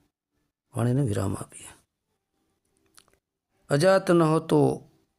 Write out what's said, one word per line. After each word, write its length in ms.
વાણીને 260
વિરામ 320
આપીએ. 320
અજાત 400
ન 120
હોતો 640